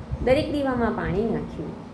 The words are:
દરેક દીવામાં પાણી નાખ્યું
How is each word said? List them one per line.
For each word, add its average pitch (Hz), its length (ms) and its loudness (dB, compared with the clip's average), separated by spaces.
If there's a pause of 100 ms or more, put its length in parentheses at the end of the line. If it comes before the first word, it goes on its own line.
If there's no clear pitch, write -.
(240)
દરેક 277 280 4
દીવામાં 254 400 2
પાણી 185 320 0
નાખ્યું 156 680 -4